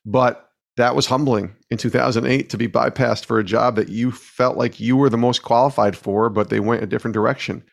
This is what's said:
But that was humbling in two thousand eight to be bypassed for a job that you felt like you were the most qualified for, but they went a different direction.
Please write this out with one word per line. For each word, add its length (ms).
But 420
that 180
was 120
humbling 480
in 80
two 120
thousand 360
eight 220
to 80
be 120
bypassed 580
for 120
a 60
job 320
that 120
you 240
felt 440
like 240
you 160
were 140
the 80
most 240
qualified 540
for, 340
but 180
they 120
went 220
a 40
different 260
direction. 500